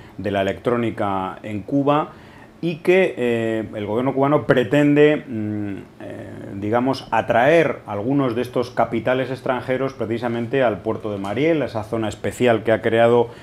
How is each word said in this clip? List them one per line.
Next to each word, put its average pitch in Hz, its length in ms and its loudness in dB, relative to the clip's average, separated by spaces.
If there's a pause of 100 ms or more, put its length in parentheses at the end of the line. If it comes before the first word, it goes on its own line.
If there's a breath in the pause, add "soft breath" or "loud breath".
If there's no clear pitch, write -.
(180 loud breath)
de 101 140 -4
la 98 100 0
electrónica 101 1000 -2
en 107 180 -8
Cuba, 143 480 0 (500 loud breath)
y 165 160 -4
que, 180 400 2
eh, 113 600 -2
el 104 100 -6
gobierno 123 260 0
cubano 139 320 2
pretende, 147 800 4
mm, 104 520 -6 (240)
eh, 104 300 -14 (240)
digamos, 117 580 0
atraer 123 760 4
algunos 120 480 0
de 120 80 -2
estos 123 280 -2
capitales 127 600 0
extranjeros 127 600 -4
precisamente 117 720 -2
al 107 140 0
puerto 107 340 -6
de 98 60 -6
Mariel, 135 440 0
a 117 40 -4
esa 107 180 -6
zona 113 240 -4
especial 107 560 0
que 113 80 2
ha 110 100 2
creado 117 460 4 (140 loud breath)